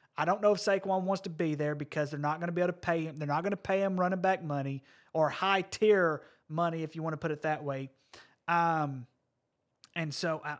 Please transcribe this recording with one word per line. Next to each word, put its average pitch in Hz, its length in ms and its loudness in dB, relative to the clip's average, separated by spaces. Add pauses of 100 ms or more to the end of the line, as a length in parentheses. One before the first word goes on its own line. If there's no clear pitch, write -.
(180)
I 151 60 0
don't 196 180 0
know 208 120 6
if 190 60 0
Saquon 196 420 2
wants 185 220 -2
to 190 60 -6
be 160 260 -2
there 147 200 -2
because 147 360 -4
they're 147 80 -6
not 151 200 -2
gonna 170 140 -4
be 170 80 0
able 175 100 2
to 175 80 -8
pay 165 240 0
him. 156 160 -8
They're 151 80 -4
not 151 160 0
gonna 202 140 -2
pay 196 240 0
him 190 180 0
running 180 220 0
back 190 200 2
money 139 400 -4 (300)
or 156 160 4
high 190 360 0
tier 185 580 4 (260)
money, 165 360 -2
if 156 120 -8
you 160 80 -6
wanna 160 140 -4
put 156 140 -2
it 151 100 -6
that 151 240 -2
way. 135 240 -4 (580)
Um, 160 600 2 (920)
and 156 160 -2
so 160 300 -2
I, 151 160 -8